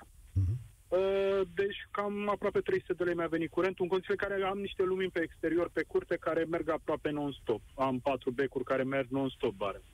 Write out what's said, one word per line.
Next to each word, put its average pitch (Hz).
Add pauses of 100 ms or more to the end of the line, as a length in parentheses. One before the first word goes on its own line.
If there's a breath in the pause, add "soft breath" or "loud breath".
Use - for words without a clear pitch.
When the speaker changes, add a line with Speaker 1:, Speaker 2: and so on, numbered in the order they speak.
(320)
Speaker 1:
Mhm. 98 (300)
Speaker 2:
Uh, 196 (140)
deci 202 (140)
cam 202
aproape 202
trei 190
sute -
de 175
lei 175
mi-a 165
venit 160
curentul, 185
în 175
condițiile 190
în 202
care 196
am 196
niște 196
lumini 185
pe 170
exterior, 165
pe 160
curte, -
care 165
merg 160
aproape 156
non-stop. 143 (140)
Am 131
patru 131
becuri 131
care 131
merg 131
non-stop, 131
bare. 98 (120)